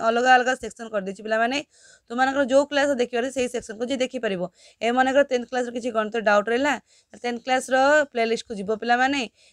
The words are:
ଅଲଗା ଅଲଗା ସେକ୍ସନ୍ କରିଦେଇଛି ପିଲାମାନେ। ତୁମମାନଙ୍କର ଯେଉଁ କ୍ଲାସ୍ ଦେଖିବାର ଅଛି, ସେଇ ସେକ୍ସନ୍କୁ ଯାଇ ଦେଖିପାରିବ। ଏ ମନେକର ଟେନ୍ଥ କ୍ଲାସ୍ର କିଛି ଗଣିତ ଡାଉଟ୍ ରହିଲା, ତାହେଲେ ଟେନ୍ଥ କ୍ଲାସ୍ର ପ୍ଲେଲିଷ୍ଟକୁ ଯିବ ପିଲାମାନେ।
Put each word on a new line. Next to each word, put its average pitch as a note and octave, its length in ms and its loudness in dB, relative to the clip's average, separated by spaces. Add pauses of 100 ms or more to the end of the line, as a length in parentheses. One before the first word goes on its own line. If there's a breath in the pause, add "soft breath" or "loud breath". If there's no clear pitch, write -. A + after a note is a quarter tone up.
ଅଲଗା A#3+ 300 0
ଅଲଗା B3+ 220 4
ସେକ୍ସନ୍ A3+ 360 -12
କରିଦେଇଛି G3 320 -8
ପିଲାମାନେ। A3+ 360 -2 (520 soft breath)
ତୁମମାନଙ୍କର C4 340 0
ଯେଉଁ C4+ 220 4
କ୍ଲାସ୍ C#4+ 320 0
ଦେଖିବାର A#3+ 260 -2
ଅଛି, C4+ 100 -6
ସେଇ B3 140 -2
ସେକ୍ସନ୍କୁ A3+ 380 -8
ଯାଇ A3 120 -2
ଦେଖିପାରିବ। A3+ 440 -4 (400 soft breath)
ଏ A3+ 80 0
ମନେକର C4 320 2
ଟେନ୍ଥ B3 240 -2
କ୍ଲାସ୍ର B3 240 -4
କିଛି A#3+ 240 -6
ଗଣିତ G#3+ 220 -2 (100)
ଡାଉଟ୍ G#3 240 4
ରହିଲା, C4 240 0
ତାହେଲେ - 480 -16
ଟେନ୍ଥ A#3+ 200 -4
କ୍ଲାସ୍ର C4 320 0 (360)
ପ୍ଲେଲିଷ୍ଟକୁ A3+ 440 -2
ଯିବ G3 200 -6
ପିଲାମାନେ। B3 480 0 (300 soft breath)